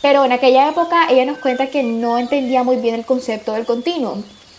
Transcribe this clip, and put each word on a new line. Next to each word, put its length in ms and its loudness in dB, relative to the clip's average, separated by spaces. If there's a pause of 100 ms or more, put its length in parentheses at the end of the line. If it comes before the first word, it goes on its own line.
pero 240 4
en 60 0
aquella 380 4
época 400 0
ella 160 4
nos 120 -6
cuenta 300 -2
que 160 -2
no 340 -2
entendía 460 0
muy 140 2
bien 180 -2
el 100 -8
concepto 480 -4
del 120 -4
continuum. 580 -4 (360)